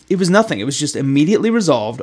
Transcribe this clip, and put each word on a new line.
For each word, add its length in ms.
it 60
was 120
nothing. 320
It 40
was 140
just 180
immediately 520
resolved. 540